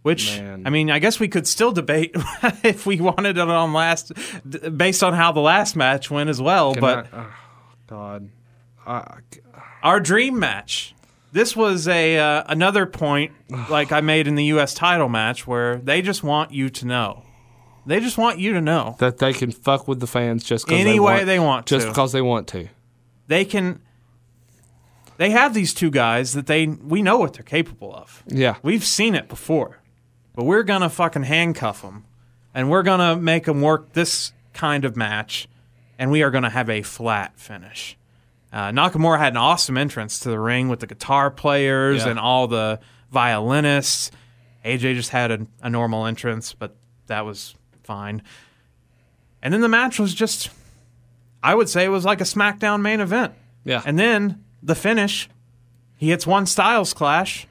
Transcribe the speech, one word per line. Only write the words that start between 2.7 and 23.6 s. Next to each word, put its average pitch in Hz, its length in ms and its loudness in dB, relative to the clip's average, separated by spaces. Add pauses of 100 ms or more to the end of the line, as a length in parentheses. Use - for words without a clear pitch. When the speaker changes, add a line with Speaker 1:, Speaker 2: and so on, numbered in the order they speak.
Speaker 1:
we 190 160 0
wanted 185 360 0
it 170 120 0
on 165 240 2
last, 165 400 0 (360)
d-, 156 200 -10
based 185 340 2
on 180 100 4
how 170 200 4
the 151 80 2
last 185 340 4
match 135 340 0
went 147 200 -2
as 127 120 -2
well. 156 320 4
Speaker 2:
Can 123 80 -2
Speaker 1:
But 127 320 0
Speaker 2:
I, 113 40 -14
oh, 110 160 -16 (540)
God. 101 420 -14 (580)
I, 120 60 -8
I - 240 -10 (680)
Speaker 1:
our 175 160 4
dream 226 400 2
match. - 560 -4 (380)
This 233 200 0
was 196 360 0
a, 160 280 2
uh, 151 300 2
another 185 380 2
point, 147 480 -2 (160)
Speaker 2:
<sighs> 123 200 -8
Speaker 1:
like 147 220 0
I 151 80 2
made 156 300 2
in 147 60 0
the 147 100 2
U 151 160 4
S 139 120 -2
title 170 360 2
match, 113 360 -2
where 120 300 -2
they 135 260 0
just 190 220 -4
want 151 300 0
you 135 160 -2
to 127 180 -10
know. 120 360 -4 (600)
They 165 140 0
just 233 180 -4
want 226 220 0
you 202 140 0
to 175 80 0
know. 147 380 0
Speaker 2:
That 127 180 2
they 135 160 2
can 123 180 -4
fuck 139 360 0
with 131 120 -4
the 120 80 -4
fans 117 380 -2
just 117 220 -2
'cause 160 120 2
Speaker 1:
Any 214 140 4
Speaker 2:
they 208 80 4
Speaker 1:
way 196 140 6
Speaker 2:
want, 196 100 0
Speaker 1:
they 185 140 2
want 135 260 2
Speaker 2:
just 127 220 2
Speaker 1:
to. 107 40 -6
Speaker 2:
because 131 220 2
they 131 80 0
want 120 280 0
to. 90 200 -10 (580)
Speaker 1:
They 175 160 2
can. 190 380 -4 (1400)